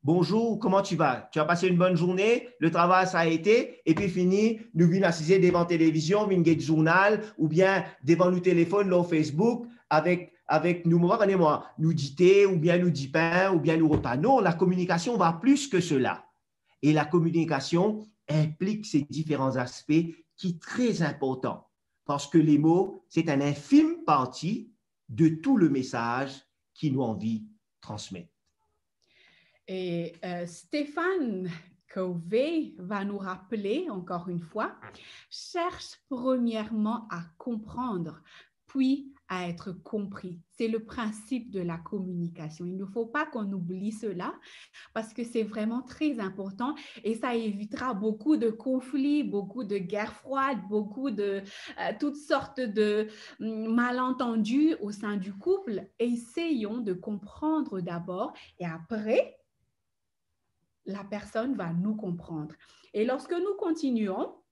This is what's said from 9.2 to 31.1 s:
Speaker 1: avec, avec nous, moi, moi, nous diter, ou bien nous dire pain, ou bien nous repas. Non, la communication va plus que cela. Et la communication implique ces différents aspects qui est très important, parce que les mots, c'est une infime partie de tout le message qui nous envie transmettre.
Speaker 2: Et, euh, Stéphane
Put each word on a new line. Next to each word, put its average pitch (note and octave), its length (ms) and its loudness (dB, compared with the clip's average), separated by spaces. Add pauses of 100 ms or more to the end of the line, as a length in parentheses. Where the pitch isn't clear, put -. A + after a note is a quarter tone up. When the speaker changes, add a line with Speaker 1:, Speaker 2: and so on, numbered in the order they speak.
Speaker 1:
avec, E3+ 420 2 (140)
avec E3+ 400 2
nous, E3+ 140 6
moi, F3+ 180 4 (180)
moi, D#3 300 4 (120)
nous D#3+ 140 2
diter, F3+ 540 6
ou F#3+ 100 2
bien E3+ 220 4
nous F3+ 120 2
dire C3+ 220 -4
pain, F3 400 2
ou F3 60 4
bien D#3+ 180 2
nous D#3+ 120 4
repas. C3+ 280 2
Non, A#3+ 220 4
la F3+ 140 4
communication F3+ 640 0
va F3 160 4
plus C4 340 4
que F3+ 140 2
cela. B2+ 460 0 (540)
Et D3 120 4
la D3+ 120 4
communication E3 1000 2 (240)
implique D#3 560 0
ces D3 160 2
différents C#3 540 -2
aspects D#3 580 0 (220)
qui F#3 140 -6
est E3+ 120 -6
très G#3+ 400 -2
important, C3 640 -4 (380)
parce C#3+ 240 -4
que E3+ 100 6
les D3+ 200 6
mots, E3+ 500 2
c'est E3 200 0
une C#3 140 2
infime D4+ 640 4
partie D#3 640 0 (380)
de B2 180 4
tout D#3+ 300 2
le E3+ 120 6
message B2+ 600 -2 (420)
qui D3 200 -2
nous C3 100 0
envie A2 460 -4 (320)
transmettre. A2+ 480 -14 (1400)
Speaker 2:
Et, E3+ 440 -4 (100)
euh, F3 220 -8
Stéphane C#4+ 1040 -4 (420)